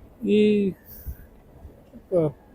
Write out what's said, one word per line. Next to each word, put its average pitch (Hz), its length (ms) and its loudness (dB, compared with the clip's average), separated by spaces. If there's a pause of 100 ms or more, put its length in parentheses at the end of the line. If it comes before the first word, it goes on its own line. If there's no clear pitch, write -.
(220)
І, 208 520 2 (1400)
е, 160 200 0 (220)